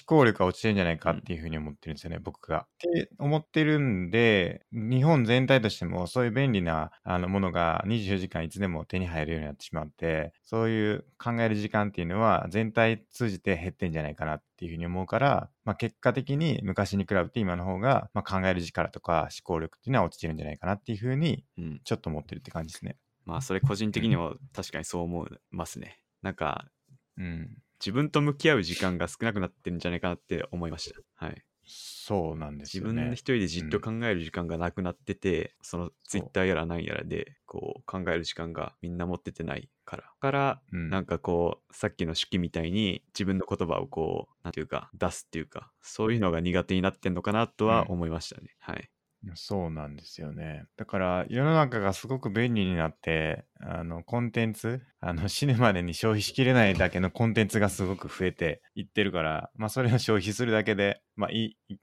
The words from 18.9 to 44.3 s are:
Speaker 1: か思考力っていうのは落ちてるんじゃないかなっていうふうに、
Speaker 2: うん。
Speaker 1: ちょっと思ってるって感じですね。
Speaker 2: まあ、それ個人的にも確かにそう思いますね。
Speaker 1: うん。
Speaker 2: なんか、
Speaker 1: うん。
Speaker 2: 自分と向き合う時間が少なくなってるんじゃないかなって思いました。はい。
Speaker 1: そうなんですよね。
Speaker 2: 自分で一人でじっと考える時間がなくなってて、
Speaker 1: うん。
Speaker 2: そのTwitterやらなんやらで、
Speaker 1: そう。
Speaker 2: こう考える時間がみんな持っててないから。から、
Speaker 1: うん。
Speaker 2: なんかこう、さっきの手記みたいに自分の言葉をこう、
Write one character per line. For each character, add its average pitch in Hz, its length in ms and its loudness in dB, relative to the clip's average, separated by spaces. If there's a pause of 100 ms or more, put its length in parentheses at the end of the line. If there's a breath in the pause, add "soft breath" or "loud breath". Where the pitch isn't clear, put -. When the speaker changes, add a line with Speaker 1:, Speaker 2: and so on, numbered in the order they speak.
Speaker 1:
か 82 220 2
思 - 60 -6 (140)
考 85 160 0
力 80 180 -6
っ - 40 -20
て - 80 -8
い - 20 -2
う - 20 2
の 123 60 6
は 92 60 6
落 82 120 -4
ち - 40 -20
て 82 60 -2
る 80 60 -2
ん 78 40 -6
じ 78 60 -6
ゃ - 20 -8
な 78 80 -6
い - 40 -10
か 87 100 -8
な 95 60 2
っ 101 80 -6
て - 100 -6
い 113 40 -4
う - 40 -4
ふ 113 80 -6
う 131 80 0
に、 147 280 0 (140)
Speaker 2:
う 87 40 -8
ん。 78 220 -8
Speaker 1:
ち - 100 -6
ょ - 20 0
っ - 20 0
と - 120 -8
思 76 120 -4
っ - 20 -8
て - 120 -14
る - 40 -10
っ - 20 -16
て - 100 -18
感 82 140 -6
じ 80 80 -12
で - 60 -16
す - 60 -10
ね。 - 120 -10 (280)
Speaker 2:
ま 82 120 -6
あ、 - 40 -2
そ 110 140 -4
れ 98 40 0
個 - 160 2
人 107 160 -2
的 113 160 0
に 110 80 4
も 82 200 -2 (180)
確 - 180 -8
か - 60 -6
に 80 80 -8
そ 90 140 -6
う - 20 -2
思 85 260 -4
い - 20 -16 (220)
ま 85 140 -6
す - 140 -12
ね。 - 200 -16 (240)
Speaker 1:
う - 40 -6
ん。 - 0 -
Speaker 2:
な 95 40 -2
ん 90 40 -8
か、 - 320 -4 (500)
Speaker 1:
う 92 60 -8
ん。 82 340 -8 (220)
Speaker 2:
自 - 120 -6
分 143 180 2
と 147 120 4
向 143 140 2
き 160 140 2
合 151 60 8
う 104 80 4
時 85 140 -4
間 90 200 0
が 85 100 0
少 - 140 -12
な 113 120 0
く 104 60 -2
な 90 80 0
っ - 40 -14
て - 180 -10
る 87 60 -2
ん 85 40 -6
じ - 80 -4
ゃ 87 40 -2
な 87 60 -2
い 82 40 -10
か 92 80 -2
な 87 60 -2
っ - 20 -6
て - 340 -4
思 85 160 -4
い 80 40 -6
ま 80 60 -8
し - 160 -12
た。 - 320 -16
は 80 60 -8
い。 67 120 -16 (240)
Speaker 1:
そ - 680 -4
う 80 40 -8
な 78 140 -8
ん 73 80 -12
で 71 60 -14
す - 120 -10
よ 92 60 -6
ね。 110 60 -4
Speaker 2:
自 113 120 -2
分 120 80 -2
で 123 40 -4
一 123 80 -8
人 135 180 0
で 95 80 2
じ 82 140 -6
っ 78 80 -6
と 98 100 0
考 110 140 -6 (100)
え 113 100 0
る 85 80 -2
時 80 100 -8
間 87 140 -4
が 82 120 -4
な 85 140 -2
く 95 120 -4
な 87 80 -2
っ - 40 -8
て - 200 -8
て、 85 260 0
Speaker 1:
う - 40 -4
ん。 - 40 -10 (140)
Speaker 2:
そ - 160 -8
の 85 100 -6 (180)
Twitter - 380 -2
や 92 100 2
ら 80 100 0
な 85 100 -4
ん 80 80 -4
や 76 100 -6
ら 73 100 -6
で、 85 220 -6 (240)
Speaker 1:
そ - 80 -12
う。 - 40 -8
Speaker 2:
こ - 180 -6
う - 60 -20
考 95 140 -8 (120)
え 82 60 2
る 85 60 -4
時 - 120 -8
間 85 180 -8
が - 280 -8
み 85 80 -8
ん 87 80 -6
な 87 100 -2
持 90 80 -2
っ - 60 -8
て - 100 -10
て - 120 -8
な 71 120 -6
い - 140 -12 (140)
か - 140 -12
ら。 - 60 -14 (160)
か 139 120 0
ら、 139 300 0 (100)
Speaker 1:
う 95 60 -4
ん。 82 120 -4
Speaker 2:
な 95 120 0
ん - 40 -6
か 85 120 -2
こ 85 500 0
う、 - 80 -20
さ - 120 -2
っ - 80 -10
き 92 100 -2
の 80 80 -2
手 - 140 -2
記 101 100 0
み 87 140 0
た 82 120 -2
い 82 80 -2
に 98 320 0 (120)
自 104 100 -2
分 95 140 2
の 92 80 -4
言 95 200 -2
葉 80 120 0
を - 80 -4
こ - 420 -4
う、 - 40 -20 (100)